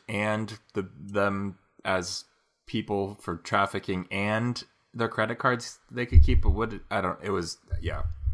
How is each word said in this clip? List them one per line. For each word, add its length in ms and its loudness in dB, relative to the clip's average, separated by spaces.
and 520 -4
the, 200 -4
them 640 -4
as 420 -4
people 520 -4
for 180 -6
trafficking 720 -2
and 520 -2
their 140 -2
credit 320 -4
cards 400 -2
they 160 -6
could 180 10
keep. 200 8
But 80 6
what 180 0
did, 120 -8
I 100 0
don't. 220 -2
It 80 -4
was, 260 -4
yeah. 220 -4